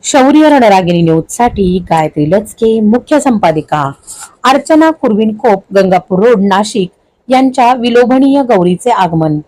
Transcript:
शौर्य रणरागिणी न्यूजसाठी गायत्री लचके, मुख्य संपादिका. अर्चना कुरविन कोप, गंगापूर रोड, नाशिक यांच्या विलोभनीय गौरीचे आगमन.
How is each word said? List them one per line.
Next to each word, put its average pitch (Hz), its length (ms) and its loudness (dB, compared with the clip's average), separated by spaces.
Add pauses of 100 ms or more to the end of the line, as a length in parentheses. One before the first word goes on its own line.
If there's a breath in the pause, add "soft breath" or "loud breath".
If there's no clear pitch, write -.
शौर्य 294 440 2
रणरागिणी 190 540 2
न्यूजसाठी 180 880 -2
गायत्री 156 400 -2
लचके, 220 500 -2
मुख्य 247 400 0
संपादिका. 156 680 -2 (540 loud breath)
अर्चना 311 460 2
कुरविन 220 460 -2
कोप, 202 280 -2 (100)
गंगापूर 185 440 0
रोड, 220 220 2
नाशिक 196 480 -2 (400)
यांच्या 254 460 2
विलोभनीय 254 680 2
गौरीचे 185 480 0
आगमन. 165 580 -2